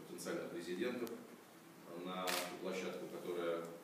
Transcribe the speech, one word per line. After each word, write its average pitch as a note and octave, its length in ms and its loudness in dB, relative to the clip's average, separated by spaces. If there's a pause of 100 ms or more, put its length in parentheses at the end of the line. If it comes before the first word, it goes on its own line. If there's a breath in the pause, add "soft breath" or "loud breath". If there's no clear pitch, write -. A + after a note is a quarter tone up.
потенциальных E2+ 480 0
резидентов F#2 560 2 (960)
на F#2 180 2
ту F2+ 380 4
площадку, F#2 500 0
которая, E2+ 480 2 (240)